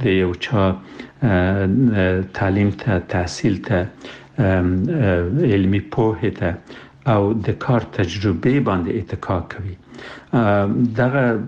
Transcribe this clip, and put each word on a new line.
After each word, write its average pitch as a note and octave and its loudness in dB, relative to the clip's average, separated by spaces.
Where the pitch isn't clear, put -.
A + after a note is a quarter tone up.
د B2 0
یو F#2 2
چا، G2 0
اه، F#2+ 0
تعلیم G2+ 2
ته، G2 -2
تحصیل F#2 -2
ته، F#2 -2
ام، F#2 2
اه، G#2 2
علمي G2 2
پوهې A2 0
ته F2 -2
او G#2 2
د A2 -2
کار A#2+ 0
تجربې G2 0
باندې F#2 0
اتکا F#2+ -4
کوي. F#2 -10
ام، A2 2
دغه A#2+ 0